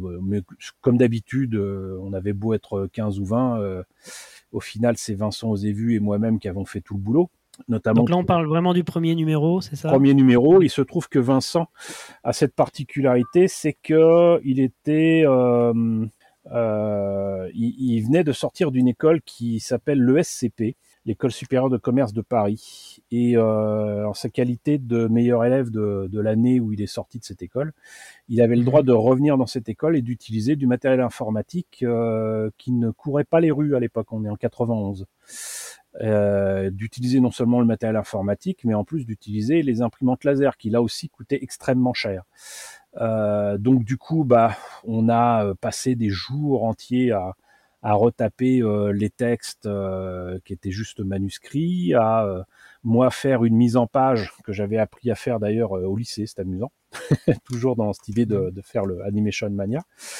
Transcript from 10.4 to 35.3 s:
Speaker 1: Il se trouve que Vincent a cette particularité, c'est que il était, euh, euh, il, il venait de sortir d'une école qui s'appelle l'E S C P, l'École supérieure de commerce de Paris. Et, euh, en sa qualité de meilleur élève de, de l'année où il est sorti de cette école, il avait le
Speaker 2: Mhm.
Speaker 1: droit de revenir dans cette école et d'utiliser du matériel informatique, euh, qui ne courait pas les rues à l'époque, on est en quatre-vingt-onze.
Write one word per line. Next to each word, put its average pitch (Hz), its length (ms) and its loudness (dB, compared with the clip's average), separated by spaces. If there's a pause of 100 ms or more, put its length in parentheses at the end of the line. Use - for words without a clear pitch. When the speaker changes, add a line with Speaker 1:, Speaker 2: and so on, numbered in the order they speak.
Speaker 1:
Il 151 80 4
se - 120 -2
trouve - 280 -4
que 143 100 2
Vincent 135 480 0 (560)
a 123 100 0
cette - 220 0
particularité, 135 920 2
c'est - 260 -4
que 165 680 6
il 131 160 0
était, 156 680 2
euh, 120 800 2 (460)
euh, 101 1000 -2
il, 117 260 -4
il 117 220 0
venait 147 220 2
de 151 80 0
sortir 147 400 -4
d'une 127 160 2
école 156 340 2
qui 117 380 -6
s'appelle 135 400 -2
l'E 127 180 4
S 170 120 0
C 120 200 -4
P, 110 260 -6 (300)
l'École 120 260 -2
supérieure 131 380 -2
de 123 80 0
commerce 123 360 0
de 113 80 -4
Paris. - 880 -4
Et, 120 260 2
euh, 107 720 0
en 104 60 -6
sa - 160 -8
qualité 127 480 -2
de 117 300 -2
meilleur 117 360 2
élève 123 260 2
de, 104 400 -2
de 104 100 -6
l'année 113 400 2
où 110 140 -2
il 104 80 -4
est 101 60 -4
sorti - 320 -12
de - 40 -16
cette 92 200 -16
école, 139 300 -6 (560)
il 117 120 2
avait 117 140 4
le 120 60 4
Speaker 2:
Mhm. 120 40 0
Speaker 1:
droit 135 180 4
de 127 100 4
revenir 131 440 4
dans 127 80 0
cette 117 240 -8
école 156 260 -2
et 135 60 0
d'utiliser 113 540 -4
du 139 100 -4
matériel 127 360 2
informatique, 117 840 -6
euh, 110 760 -2
qui - 140 -8
ne 117 180 0
courait 143 360 -4
pas 165 160 2
les 165 100 2
rues 143 240 0
à 127 40 0
l'époque, 117 320 -4
on 110 140 -6
est 104 40 -6
en 107 80 -6
quatre-vingt-onze. 101 680 -4 (960)